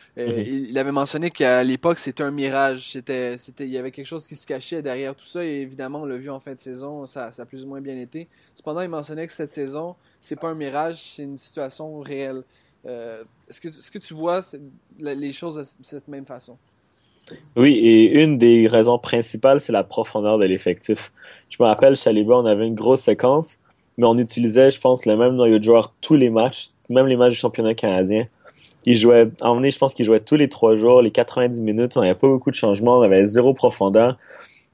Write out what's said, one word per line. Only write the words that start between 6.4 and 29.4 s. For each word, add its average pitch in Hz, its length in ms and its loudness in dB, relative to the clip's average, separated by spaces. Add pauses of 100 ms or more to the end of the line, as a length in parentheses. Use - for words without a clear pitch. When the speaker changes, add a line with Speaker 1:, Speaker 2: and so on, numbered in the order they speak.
Speaker 1:
de - 40 -18
saison, 135 460 -16
ça, 127 260 -14
ça 123 120 -20
a - 20 -20
plus 131 180 -20
ou 135 40 -18
moins 139 140 -16
bien 135 180 -14
été. 156 280 -18 (280)
Cependant, 156 260 -12
il 180 80 -10
mentionnait 156 380 -12
que - 60 -16
cette 151 180 -12
saison, 151 420 -12 (260)
c'est - 200 -14
pas 165 100 -10
un 160 60 -10
mirage, 151 400 -8
c'est - 260 -18
une 139 160 -16
situation 151 600 -14
réelle. 135 420 -12 (460)
Euh, 117 340 -14 (260)
est-ce - 140 -18
que, 170 60 -16
est-ce - 240 -18
que 208 80 -18
tu - 160 -18
vois 170 260 -4
cette, 147 220 -16 (360)
la, 147 140 -10
les 143 180 -10
choses 156 260 -12
de 147 40 -12
c-, - 220 -20
cette 143 240 -20
même 139 180 -16
façon ? 127 320 -20 (1000)
Speaker 2:
Oui, 131 160 6
et 113 520 6
une 151 140 2
des 117 300 6
raisons 120 320 4
principales, 123 600 0
c'est - 120 -8
la 101 120 0
profondeur 107 540 -2
de 101 80 2
l'effectif. 92 640 -4 (380)
Je - 100 -14
me 120 80 4
rappelle, 135 300 4
Saliba, 110 380 2
on 123 100 2
avait 107 220 0
une 113 80 -6
grosse 117 260 2
séquence, 131 560 0 (400)
mais 120 80 2
on 117 100 4
utilisait, 120 540 2
je 139 100 -2
pense, 127 280 0
le 107 100 2
même 123 160 2
noyau 117 240 4
de 107 60 -2
joueurs 113 280 4 (100)
tous - 140 2
les 131 140 4
matchs, 113 380 -2 (200)
même 131 200 2
les 131 80 2
matchs 123 180 4
du 113 60 -8
championnat 113 340 -2
canadien. 104 540 -2 (580)
Il 123 80 4
jouait, 117 280 6 (200)